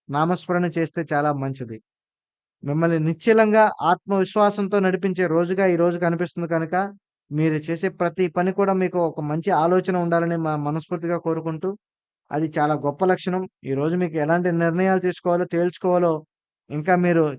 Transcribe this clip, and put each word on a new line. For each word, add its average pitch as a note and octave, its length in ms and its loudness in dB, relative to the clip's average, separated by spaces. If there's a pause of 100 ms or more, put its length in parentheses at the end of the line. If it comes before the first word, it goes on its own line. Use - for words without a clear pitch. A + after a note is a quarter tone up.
నామస్మరణ F3 560 0
చేస్తే E3 360 -2
చాలా D3 320 0
మంచిది. C3+ 440 -8 (840)
మిమ్మల్ని D#3+ 360 0
నిశ్చలంగా G#3+ 640 4 (180)
ఆత్మవిశ్వాసంతో G3 1000 0
నడిపించే F#3 480 0
రోజుగా F3 380 0
ఈ F3 100 2
రోజు E3+ 220 2
కనిపిస్తుంది E3+ 500 -2
కనుక, E3 280 -2 (560)
మీరు D#3 260 0
చేసే E3 320 -4
ప్రతి F3 380 -2
పని F3+ 240 -2
కూడా G3 220 2
మీకు F#3 260 0
ఒక D#3+ 220 0
మంచి D#3 300 -2
ఆలోచన F3+ 460 2
ఉండాలని E3+ 400 0
మా D#3+ 200 -2
మనస్ఫూర్తిగా D#3+ 600 -4
కోరుకుంటూ, D#3+ 520 -4 (640)
అది D#3 180 -2
చాలా D3+ 260 0
గొప్ప C#3+ 300 -4
లక్షణం. F#3 380 0 (200)
ఈరోజు D3 320 -2
మీకు F3 220 -2
ఎలాంటి E3+ 360 0
నిర్ణయాలు F3 480 2
తీసుకోవాలో, F3+ 440 0
తేల్చుకోవాలో F3 680 0 (560)
ఇంకా D#3 260 -2
మీరు F3 280 4 (160)